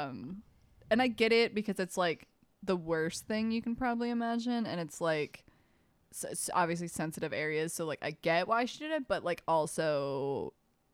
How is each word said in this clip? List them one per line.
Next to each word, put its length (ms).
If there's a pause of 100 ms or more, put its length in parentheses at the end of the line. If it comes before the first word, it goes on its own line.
Um, 340 (480)
and 120
I 80
get 240
it 200
because 280
it's, 160
like, 320 (340)
the 140
worst 500
thing 240
you 100
can 140
probably 340
imagine, 560
and 140
it's, 220
like, 420 (680)
s-, 180
s-, 220
obviously 340
sensitive 460
areas, 400
so, 120
like, 160
I 100
get 360
why 160
she 160
did 120
it, 180
but, 160
like, 240
also 1040 (400)